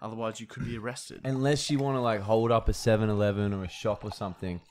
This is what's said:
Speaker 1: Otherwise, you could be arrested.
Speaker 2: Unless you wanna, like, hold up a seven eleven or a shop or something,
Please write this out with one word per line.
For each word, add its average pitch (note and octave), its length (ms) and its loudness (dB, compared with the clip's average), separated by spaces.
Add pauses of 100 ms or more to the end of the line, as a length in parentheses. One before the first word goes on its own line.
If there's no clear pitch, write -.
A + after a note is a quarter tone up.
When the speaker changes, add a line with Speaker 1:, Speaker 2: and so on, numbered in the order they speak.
Speaker 1:
Otherwise, A2 400 -8
you A2 60 -12
could B2 180 -10
be A#2 140 -6
arrested. A#2+ 460 -10
Speaker 2:
Unless C3+ 460 0
you C#3+ 80 2
wanna, C3+ 220 0
like, A2+ 220 2
hold A2+ 280 4
up A2+ 180 4
a A2 40 4
seven A2 380 4
eleven G2+ 420 2
or F#2+ 120 -4
a F2+ 40 -8
shop - 360 -4
or G#2+ 80 -6
something, F2+ 480 -6 (100)